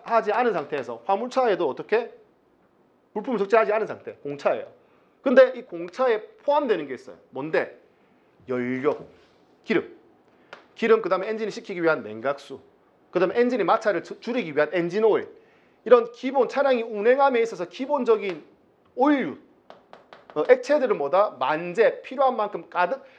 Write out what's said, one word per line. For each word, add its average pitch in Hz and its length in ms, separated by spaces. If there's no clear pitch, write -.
하지 214 280
않은 226 220
상태에서 139 520
화물차에도 208 640
어떻게? 208 460
물품을 214 260
적재하지 202 340
않은 214 140
상태, 110 260
공차예요. 143 440
근데 254 340
이 240 80
공차에 214 580
포함되는 240 440
게 131 60
있어요. 101 240
뭔데? 147 500
연료, 127 600
기름. - 320
기름, 226 260
그다음에 185 280
엔진을 220 220
식히기 180 300
위한 156 220
냉각수. 113 560
그다음에 185 280
엔진의 240 260
마찰을 196 380
주-, - 160
줄이기 214 360
위한 147 180
엔진 175 300
오일. 170 260
이런 226 260
기본, 269 380
차량이 262 340
운행함에 240 580
있어서 196 240
기본적인 214 800
오일류, 247 420
어, 151 140
액체들은 254 480
뭐다? 165 420
만재, 170 640
필요한 262 340
만큼 202 340
가득 180 320